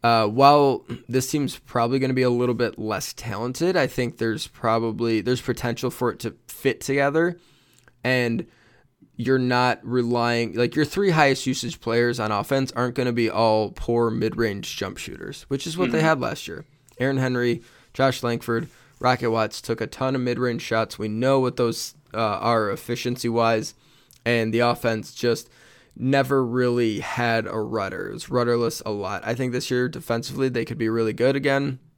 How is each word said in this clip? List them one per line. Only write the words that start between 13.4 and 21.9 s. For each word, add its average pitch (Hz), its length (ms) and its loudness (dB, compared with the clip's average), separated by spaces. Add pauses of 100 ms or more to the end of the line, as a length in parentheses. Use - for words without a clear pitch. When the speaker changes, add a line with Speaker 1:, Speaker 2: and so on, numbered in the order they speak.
Speaker 1:
poor 117 380 0
mid-range 110 680 -2
jump 92 200 -6
shooters, - 500 -12
which 139 180 -4
is 165 120 -8
what 127 140 2
they 160 80 2
Speaker 2:
Mm-hmm. 160 80 4
Speaker 1:
had 156 140 2
last 123 260 -6
year. - 180 -12 (340)
Aaron 135 180 2
Henry, 123 440 2 (320)
Josh 135 300 0
Langford, 117 440 -2 (320)
Rocket 123 320 2
Watts 113 300 0
took 117 200 -4
a 110 60 -4
ton 131 280 -4
of 127 60 -2
mid-range 123 400 -2
shots. - 380 -2
We 107 80 -4
know 127 320 2
what 127 180 0
those, 117 380 -2 (180)